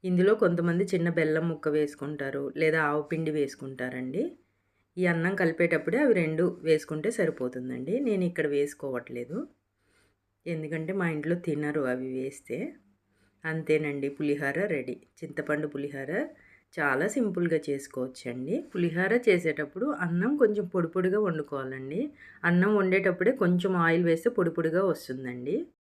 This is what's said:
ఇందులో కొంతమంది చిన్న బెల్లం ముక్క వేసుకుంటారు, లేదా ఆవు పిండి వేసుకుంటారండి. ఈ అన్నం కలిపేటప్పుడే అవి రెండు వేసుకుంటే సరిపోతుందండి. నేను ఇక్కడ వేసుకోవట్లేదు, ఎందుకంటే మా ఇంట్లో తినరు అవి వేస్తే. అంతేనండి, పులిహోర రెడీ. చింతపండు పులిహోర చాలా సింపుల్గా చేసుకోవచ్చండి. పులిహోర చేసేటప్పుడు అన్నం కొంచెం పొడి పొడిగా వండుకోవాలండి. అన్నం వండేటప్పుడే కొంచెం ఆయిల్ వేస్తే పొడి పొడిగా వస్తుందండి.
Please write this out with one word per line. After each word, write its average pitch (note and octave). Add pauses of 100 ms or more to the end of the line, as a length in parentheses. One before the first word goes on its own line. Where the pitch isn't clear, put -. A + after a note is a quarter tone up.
ఇందులో F#3
కొంతమంది F3
చిన్న E3+
బెల్లం D#3+
ముక్క D#3
వేసుకుంటారు, C#3+ (160)
లేదా D#3+ (120)
ఆవు D3+
పిండి D#3+
వేసుకుంటారండి. C3 (760)
ఈ F#3
అన్నం E3+
కలిపేటప్పుడే E3+
అవి B3
రెండు E3 (160)
వేసుకుంటే D#3
సరిపోతుందండి. B2+
నేను G#3+
ఇక్కడ E3
వేసుకోవట్లేదు, C#3 (1080)
ఎందుకంటే D#3+
మా F#3+
ఇంట్లో D#3 (100)
తినరు D3 (100)
అవి B2+
వేస్తే. C3 (840)
అంతేనండి, D3+
పులిహోర C#3+
రెడీ. C3+ (240)
చింతపండు D3+
పులిహోర C#3+ (640)
చాలా C#3+
సింపుల్గా F3 (100)
చేసుకోవచ్చండి. C3 (160)
పులిహోర F3 (140)
చేసేటప్పుడు F3 (180)
అన్నం F3
కొంచెం G#3
పొడి F3
పొడిగా F#3
వండుకోవాలండి. C#3+ (420)
అన్నం F3+
వండేటప్పుడే F#3
కొంచెం F3+
ఆయిల్ E3+
వేస్తే E3
పొడి F3
పొడిగా E3
వస్తుందండి. C3 (240)